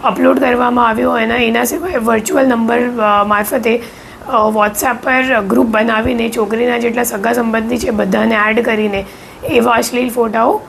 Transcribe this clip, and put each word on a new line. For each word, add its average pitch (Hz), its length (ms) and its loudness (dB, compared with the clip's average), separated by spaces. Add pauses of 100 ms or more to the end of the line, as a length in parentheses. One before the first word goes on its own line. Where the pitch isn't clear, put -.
અપલોડ 262 360 2
કરવામાં 247 480 2
આવ્યો 240 240 0
અને 233 240 0
એના 233 280 0
સિવાય 339 340 -4
વર્ચ્યુઅલ 226 500 0
નંબર, 233 320 2
અ, 214 440 2
મારફતે, 220 580 0 (460)
અ, 220 220 2
WhatsApp 220 540 0
પર 254 380 2
ગ્રુપ 233 240 2
બનાવીને 226 720 0
છોકરીના 233 400 0
જેટલા 240 260 -2
સગા 226 300 -2
સંબંધી 226 440 -2
છે 226 120 -2
બધાને 214 460 0 (120)
એડ 226 180 0
કરીને 214 400 -2 (440)
એવા 240 220 4
અશ્લીલ 240 380 0
ફોટાઓ 233 600 0